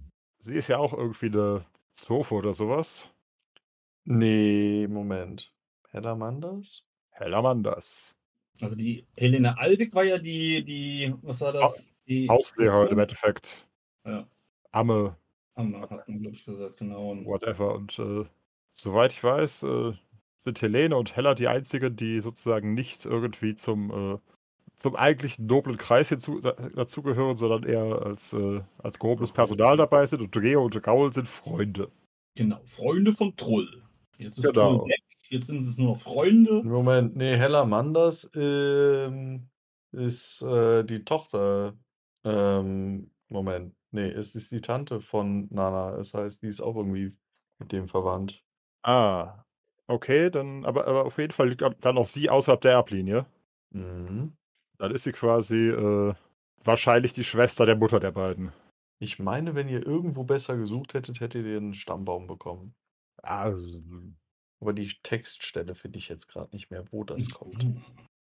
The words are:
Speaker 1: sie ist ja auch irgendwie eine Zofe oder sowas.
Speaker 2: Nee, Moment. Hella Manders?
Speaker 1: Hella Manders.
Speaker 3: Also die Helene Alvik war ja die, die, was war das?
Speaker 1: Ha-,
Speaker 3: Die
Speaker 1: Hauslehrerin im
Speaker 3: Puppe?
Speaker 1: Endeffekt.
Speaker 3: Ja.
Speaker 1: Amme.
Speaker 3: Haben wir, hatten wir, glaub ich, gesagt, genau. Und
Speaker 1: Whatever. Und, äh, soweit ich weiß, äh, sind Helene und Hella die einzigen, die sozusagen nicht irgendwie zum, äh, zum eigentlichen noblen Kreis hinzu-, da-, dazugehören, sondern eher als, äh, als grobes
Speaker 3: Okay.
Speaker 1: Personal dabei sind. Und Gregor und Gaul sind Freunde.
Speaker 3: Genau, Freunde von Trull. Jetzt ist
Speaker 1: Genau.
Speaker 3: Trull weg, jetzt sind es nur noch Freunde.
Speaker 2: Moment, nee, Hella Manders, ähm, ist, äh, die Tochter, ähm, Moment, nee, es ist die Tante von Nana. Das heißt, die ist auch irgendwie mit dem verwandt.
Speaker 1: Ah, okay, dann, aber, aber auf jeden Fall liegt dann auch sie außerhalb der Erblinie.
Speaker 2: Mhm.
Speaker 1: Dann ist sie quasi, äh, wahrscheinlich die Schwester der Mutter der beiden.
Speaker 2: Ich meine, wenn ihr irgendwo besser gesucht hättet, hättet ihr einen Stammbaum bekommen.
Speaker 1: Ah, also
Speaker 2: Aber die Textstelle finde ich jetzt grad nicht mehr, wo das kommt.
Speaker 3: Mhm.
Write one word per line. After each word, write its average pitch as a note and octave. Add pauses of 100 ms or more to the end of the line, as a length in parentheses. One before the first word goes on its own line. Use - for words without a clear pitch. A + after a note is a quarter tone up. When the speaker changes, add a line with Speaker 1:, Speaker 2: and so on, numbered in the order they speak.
(400)
Speaker 1:
sie A2+
ist D3+
ja B2
auch C#3+
irgendwie A#2
eine G2+ (300)
Zofe B2
oder G#2
sowas. B2+ (960)
Speaker 2:
Nee, G#2
Moment. G2 (380)
Hella A2+
Manders? D3+ (260)
Speaker 1:
Hella F#2+
Manders. A#2 (460)
Speaker 3:
Also G#2+
die A#2 (100)
Helene B2
Alvik G3
war F#3
ja F#3+
die, D#3+
die, C#3+
was B2+
war C#3+
das? C#3
Speaker 1:
Ha-, - (240)
Speaker 3:
Die C3
Speaker 1:
Hauslehrerin A2
im G#2
Speaker 3:
Puppe? G#2
Speaker 1:
Endeffekt. - (360)
Speaker 3:
Ja. G#2+ (440)
Speaker 1:
Amme. G#2+ (400)
Speaker 3:
Haben A2+
wir, G2+
hatten G#2
wir, G#2+
glaub G#2+
ich, -
gesagt, G2+
genau. G2+
Und G2
Speaker 1:
Whatever. G2+
Und, G2+
äh, G#2 (480)
soweit A2+
ich -
weiß, C#3+
äh, A#2+ (520)
sind A#2+
Helene C3+
und A#2
Hella C#3
die A#2+
einzigen, C3
die A2+
sozusagen A2
nicht B2+
irgendwie A2+
zum, G#2 (260)
äh, - (600)
zum -
eigentlichen C3
noblen B2+
Kreis -
hinzu-, D3
da-, B2+ (180)
dazugehören, C3
sondern A2+
eher A2
als, G#2
äh, G2+ (160)
als -
grobes A2+
Speaker 3:
Okay. -
Speaker 1:
Personal A2+
dabei D3
sind. C3
Und F#2+
Gregor B2+
und G#2+
Gaul C3+
sind B2
Freunde. G#2 (440)
Speaker 3:
Genau, G#2+
Freunde F#3+
von G3+
Trull. - (340)
Jetzt G#2+
ist C3+
Speaker 1:
Genau. -
Speaker 3:
Trull A2
weg, - (280)
jetzt B2+
sind D3
es B2
nur B2+
noch -
Freunde. G#3+
Speaker 2:
Moment, B2
nee, C3
Hella C#3
Manders, D#3
ähm, C#3 (420)
ist, B2
äh, A#2
die G#2+
Tochter, G2+ (480)
ähm, G2 (180)
Moment, F#2 (160)
nee, G2+
es -
ist -
die A#2
Tante B2
von G2+
Nana. F#2+
Das G2+
heißt, G#2
die A2
ist G2+
auch A2+
irgendwie G2 (420)
mit -
dem F#2+
verwandt. F#2 (400)
Speaker 1:
Ah, G2+ (440)
okay, C#3
dann, C#3
aber, C3
aber C3+
auf C3+
jeden D#3
Fall C3+
liegt B2
dann B2+
auch A#2
sie C#3
außerhalb C3+
der C3
Erblinie. G#2+ (480)
Speaker 2:
Mhm. F#2 (460)
Speaker 1:
Dann G2+
ist C3+
sie C3+
quasi, A2+
äh, G#2 (480)
wahrscheinlich A#2+
die B2
Schwester A#2+
der A2
Mutter A2
der F#2+
beiden. F#2 (480)
Speaker 2:
Ich G#2+
meine, C#3
wenn C#3
ihr B2+
irgendwo D3
besser B2
gesucht A#2
hättet, B2
hättet A#2+
ihr G#2+
einen G2+
Stammbaum F#2
bekommen. F2+ (480)
Speaker 1:
Ah, G2
also F2 (800)
Speaker 2:
Aber G#2+
die G2+ (140)
Textstelle -
finde G2
ich -
jetzt -
grad -
nicht G2
mehr, F2+
wo G#2+
das -
kommt. -
Speaker 3:
Mhm. A#2+ (520)